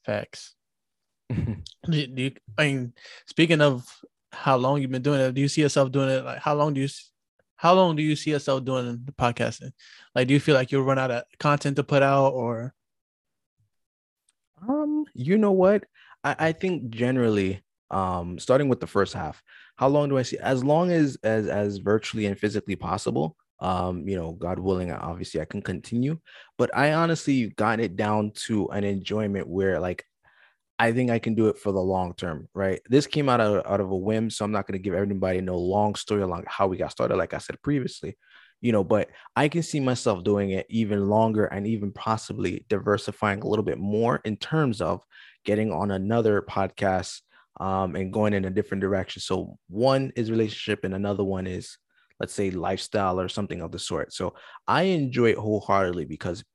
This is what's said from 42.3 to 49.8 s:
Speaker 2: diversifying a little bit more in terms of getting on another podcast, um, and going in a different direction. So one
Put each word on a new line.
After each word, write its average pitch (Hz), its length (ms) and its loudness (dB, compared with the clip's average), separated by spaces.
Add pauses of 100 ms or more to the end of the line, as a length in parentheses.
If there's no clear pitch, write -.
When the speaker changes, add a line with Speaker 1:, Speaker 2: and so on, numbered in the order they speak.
Speaker 2:
diversifying 104 760 -2
a 95 40 -4
little 107 180 0
bit - 120 -2
more 107 480 0
in 107 120 -4
terms 131 440 -2
of 87 220 -2 (420)
getting 107 260 0
on 95 200 -2
another 104 500 2
podcast, 95 800 -2 (400)
um, 95 360 -2
and 95 160 -4
going 107 220 2
in 95 120 0
a 92 40 -2
different 98 320 -2
direction. 95 400 -2
So - 460 -6
one 131 480 0